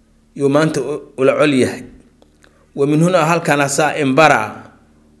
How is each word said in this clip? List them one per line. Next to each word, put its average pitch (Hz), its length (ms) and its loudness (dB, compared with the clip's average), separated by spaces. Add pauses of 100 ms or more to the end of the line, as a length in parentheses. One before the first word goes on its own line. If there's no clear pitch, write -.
(360)
yuu 139 140 0
maanta 151 320 0
u, 139 360 -10
ula 131 160 2
col 143 200 2
yahay. 123 280 0 (960)
Wa 139 100 -2
min 151 160 2
huna, 170 240 2
halkana 143 440 0
saa, 151 280 -2
imbara, 135 680 0 (540)